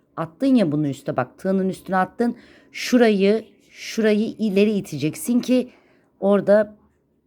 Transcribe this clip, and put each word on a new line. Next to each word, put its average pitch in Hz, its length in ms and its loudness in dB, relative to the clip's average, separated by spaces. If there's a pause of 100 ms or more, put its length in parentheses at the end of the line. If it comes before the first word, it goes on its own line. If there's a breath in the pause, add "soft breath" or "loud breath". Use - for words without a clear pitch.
(160 soft breath)
Attın 262 380 -2
ya 180 180 2
bunu 151 160 -2
üste. - 280 -8
Bak, 123 220 -6
tığının 190 300 -2
üstüne 185 280 -6
attın. 233 400 -2 (360 loud breath)
Şurayı, 214 720 2 (260)
şurayı 214 560 -2
ileri 208 440 0
iteceksin 190 680 -4
ki 247 300 0 (500 loud breath)
orada 202 560 2 (500)